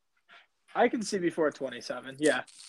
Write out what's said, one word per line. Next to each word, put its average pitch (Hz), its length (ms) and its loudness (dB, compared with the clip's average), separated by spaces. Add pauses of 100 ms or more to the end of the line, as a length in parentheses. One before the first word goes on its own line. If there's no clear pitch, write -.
(760)
I 233 140 6
can 247 120 -2
see 202 160 -2
before 170 340 2
twenty-seven. 127 680 -10
Yeah, 131 220 4 (280)